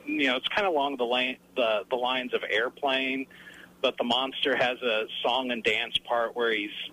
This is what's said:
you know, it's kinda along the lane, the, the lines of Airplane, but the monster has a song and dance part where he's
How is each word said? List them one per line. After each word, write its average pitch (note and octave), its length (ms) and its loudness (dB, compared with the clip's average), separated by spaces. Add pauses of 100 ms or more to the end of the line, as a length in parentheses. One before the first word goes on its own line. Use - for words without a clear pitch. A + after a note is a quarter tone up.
you D3 220 0
know, B2+ 80 2
it's - 120 -4
kinda G3+ 200 0
along C#3+ 280 0
the B2 80 -2
lane, B2+ 320 0 (180)
the, A2 360 2
the C3 60 0
lines B2+ 380 0
of G#2 160 0
Airplane, C3 760 0 (560)
but B2+ 160 2
the B2 60 2
monster C3 520 0
has B2 260 0
a A2 220 2 (180)
song B2 280 0
and A#2 120 -4
dance A2+ 360 0
part A#2 360 0
where A#2 180 2
he's G#2+ 180 -2 (220)